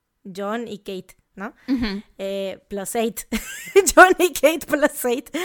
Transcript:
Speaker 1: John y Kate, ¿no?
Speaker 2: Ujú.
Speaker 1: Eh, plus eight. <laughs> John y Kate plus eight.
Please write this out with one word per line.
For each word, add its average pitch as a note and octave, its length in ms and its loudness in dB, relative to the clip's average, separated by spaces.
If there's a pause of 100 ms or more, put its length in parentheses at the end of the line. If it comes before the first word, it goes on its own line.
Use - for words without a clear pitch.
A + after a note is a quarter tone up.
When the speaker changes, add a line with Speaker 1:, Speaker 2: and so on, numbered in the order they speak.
(240)
Speaker 1:
John G3+ 440 -8
y G3+ 100 -12
Kate, F#3+ 380 -14 (200)
¿no? G3 180 -12 (140)
Speaker 2:
Ujú. A3+ 340 -2 (160)
Speaker 1:
Eh, G3 500 -8
plus G3 280 -8
eight. A#3 240 -4 (100)
<laughs> - 640 0
John F#4 240 10
y E4+ 140 0
Kate D4+ 340 2
plus C#4+ 380 0
eight. B3 260 -4 (140)